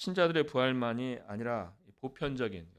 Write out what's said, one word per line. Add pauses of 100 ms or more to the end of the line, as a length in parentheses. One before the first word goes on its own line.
신자들의
부활만이
아니라 (200)
보편적인 (120)